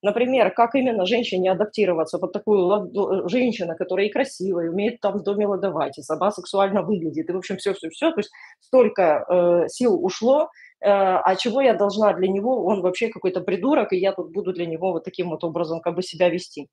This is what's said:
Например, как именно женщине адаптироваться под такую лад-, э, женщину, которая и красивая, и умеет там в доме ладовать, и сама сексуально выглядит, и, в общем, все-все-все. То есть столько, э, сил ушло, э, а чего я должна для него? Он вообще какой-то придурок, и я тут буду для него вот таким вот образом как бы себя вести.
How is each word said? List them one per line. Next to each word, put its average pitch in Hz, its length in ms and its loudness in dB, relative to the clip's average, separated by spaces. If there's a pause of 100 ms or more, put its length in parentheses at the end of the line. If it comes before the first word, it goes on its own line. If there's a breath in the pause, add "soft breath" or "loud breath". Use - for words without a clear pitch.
Например, 233 480 2
как 233 240 2
именно 240 320 0
женщине 190 440 0
адаптироваться 180 680 0
под 180 140 -6
такую 202 340 2
лад-, 196 280 0
э, 190 340 2
женщину, 196 480 0
которая 185 300 0
и 202 40 -2
красивая, 180 560 -2
и - 20 -2
умеет 208 320 -2
там 202 180 0
в 170 40 -10
доме 202 240 0
ладовать, 185 520 -2
и 147 40 -16
сама 170 280 0
сексуально 196 520 0
выглядит, 160 460 -4
и, 175 40 -4
в 185 40 -2
общем, 185 200 -6
все-все-все. 196 540 -2
То 330 100 -4
есть - 100 -8 (300 loud breath)
столько, 190 680 2
э, 175 400 4
сил 233 260 0 (100)
ушло, 269 440 2 (320 loud breath)
э, - 80 2
а 190 480 4
чего 240 240 0
я 247 140 6
должна 202 380 2
для 185 160 0
него? 202 360 0
Он 196 160 0
вообще 185 280 -2
какой-то 185 320 -4
придурок, 202 520 0
и 190 40 0
я 190 160 0
тут 170 200 -8
буду 185 200 -4
для 175 140 -6
него 165 260 -4
вот 160 120 -6
таким 180 260 -8
вот 156 140 -8
образом 165 360 -4
как 170 140 -4
бы 180 80 -4
себя 175 260 0
вести. 160 440 -8